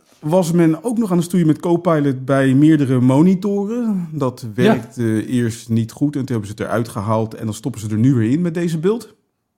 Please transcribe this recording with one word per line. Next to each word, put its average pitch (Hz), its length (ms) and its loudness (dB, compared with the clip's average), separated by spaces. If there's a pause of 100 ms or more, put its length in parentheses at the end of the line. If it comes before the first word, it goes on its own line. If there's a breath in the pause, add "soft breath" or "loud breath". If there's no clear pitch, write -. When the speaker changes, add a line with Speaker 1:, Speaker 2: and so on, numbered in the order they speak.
(180)
Speaker 1:
was 165 340 0
men 160 320 2
ook 151 140 -4
nog 220 120 0
aan 180 60 0
het 170 100 0
stoeien 175 200 0
met 151 140 2
Copilot 156 640 0
bij 135 300 2
meerdere 143 460 4
monitoren. 196 1120 0
Dat 135 280 -4
Speaker 2:
Ja. 113 220 -6
Speaker 1:
werkte 120 640 0
eerst 117 420 -2
niet 117 240 0
goed 147 240 -2
en 135 80 -4
toen 120 120 -4
hebben 104 100 -4
ze 104 60 -10
het 107 80 -10
eruit 110 280 -4
gehaald 110 460 -4
en 117 100 -10
dan 110 100 -4
stoppen - 260 -10
ze 113 80 -8
er 107 100 -2
nu 131 160 4
weer 113 160 2
in 151 100 0
met 170 140 -2
deze 170 240 -4
build. 202 380 -4 (420)